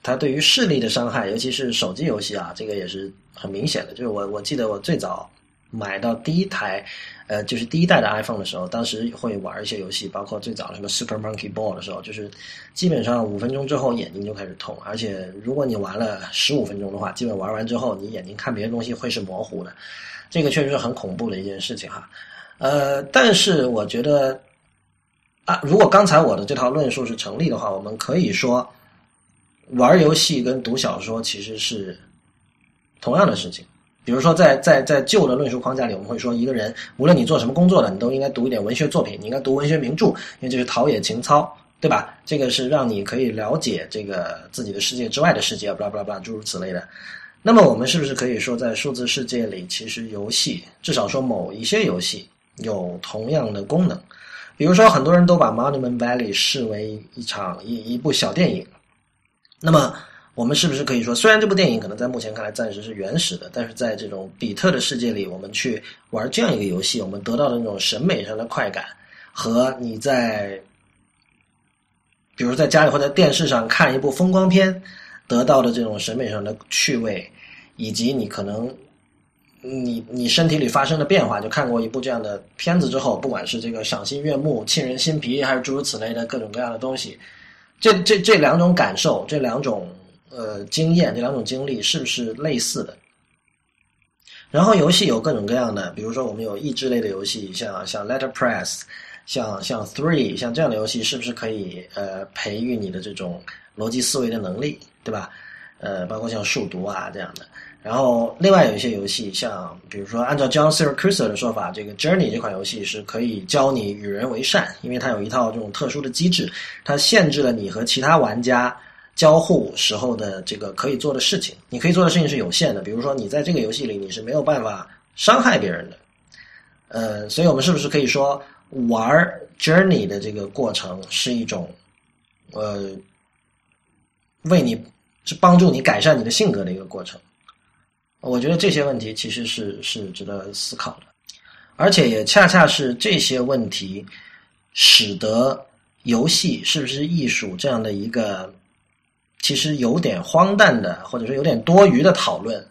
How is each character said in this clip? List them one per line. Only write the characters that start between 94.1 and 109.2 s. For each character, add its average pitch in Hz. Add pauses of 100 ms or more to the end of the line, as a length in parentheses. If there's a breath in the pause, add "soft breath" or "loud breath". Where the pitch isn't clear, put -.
然 160
后 214
游 165
戏 180
有 117
各 -
种 101
各 117
样 117
的， 95
比 104
如 113
说 131
我 107
们 107
有 104
益 147
智 127
类 120
的 107
游 98
戏， 98
像， 98
像 104
Letterpress， 120 (440 loud breath)
像， -
像 110
Three， 139
像 120
这 131
样 120
的 107
游 107
戏 113
是 -
不 120
是 120
可 113
以， 90 (100)
呃， 98 (100)
培 107
育 120
你 98
的 92
这 98
种 87 (360 loud breath)
逻 110
辑 123
思 135
维 120
的 113
能 98
力， 147 (240)
对 113
吧？ 101 (500 loud breath)
呃， 95
包 110
括 113
像 107
数 110
独 92
啊 92
这 98
样 87
的。 - (380 loud breath)
然 110
后 120
另 185
外 151
有 107
一 -
些 120
游 101
戏， 98